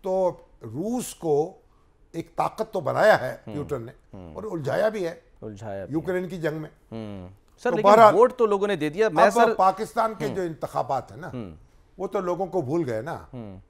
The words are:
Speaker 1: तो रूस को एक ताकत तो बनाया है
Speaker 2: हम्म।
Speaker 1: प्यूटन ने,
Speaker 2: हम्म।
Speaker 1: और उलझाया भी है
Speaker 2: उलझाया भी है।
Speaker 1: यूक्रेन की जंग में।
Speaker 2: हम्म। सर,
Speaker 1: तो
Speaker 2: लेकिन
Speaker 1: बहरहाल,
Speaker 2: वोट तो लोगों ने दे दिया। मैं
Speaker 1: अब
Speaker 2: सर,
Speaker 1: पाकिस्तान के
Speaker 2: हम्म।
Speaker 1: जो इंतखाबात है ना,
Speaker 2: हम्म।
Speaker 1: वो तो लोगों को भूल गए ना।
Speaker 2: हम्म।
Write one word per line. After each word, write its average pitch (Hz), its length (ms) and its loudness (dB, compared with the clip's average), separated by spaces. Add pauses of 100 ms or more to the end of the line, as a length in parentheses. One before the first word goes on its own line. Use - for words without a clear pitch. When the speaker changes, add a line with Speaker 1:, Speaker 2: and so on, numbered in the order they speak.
Speaker 1:
तो 185 420 0 (180)
रूस 185 500 -6
को 160 500 -2 (520)
एक 165 140 -10
ताकत - 440 -4
तो 185 80 -2
बनाया 147 340 4
है 123 320 -4
Speaker 2:
हम्म। 110 60 -12
Speaker 1:
प्यूटन 135 320 -8
ने, 117 80 -18 (200)
Speaker 2:
हम्म। 90 220 -16
Speaker 1:
और 180 100 -12
उलझाया 170 440 -2
भी 208 140 -4
है 170 200 -8 (200)
Speaker 2:
उलझाया 101 420 -10
भी - 40 -16
है। 131 40 -8
Speaker 1:
यूक्रेन 180 340 -4
की 185 100 -10
जंग 156 240 -4
में। 151 80 -12 (220)
Speaker 2:
हम्म। 101 420 -12 (260)
सर, 240 100 -2
Speaker 1:
तो 175 60 -2
Speaker 2:
लेकिन 196 160 6
Speaker 1:
बहरहाल, 214 220 10
Speaker 2:
वोट 220 240 4
तो 233 80 4
लोगों 202 220 0
ने 202 100 0
दे 151 120 -2
दिया। 202 200 0
मैं 160 140 4
Speaker 1:
अब 208 60 8
Speaker 2:
सर, 226 240 4
Speaker 1:
पाकिस्तान 214 600 0
के 208 100 -8
Speaker 2:
हम्म। - 100 -6
Speaker 1:
जो 185 80 -4
इंतखाबात 139 680 -6
है 110 80 -18
ना, - 80 -14
Speaker 2:
हम्म। 107 280 -12 (440)
Speaker 1:
वो 190 80 -6
तो 208 120 -4
लोगों 180 280 -4
को 175 140 -2
भूल 156 220 -2
गए 110 180 -4
ना। 151 320 -12
Speaker 2:
हम्म। 104 260 -14 (100)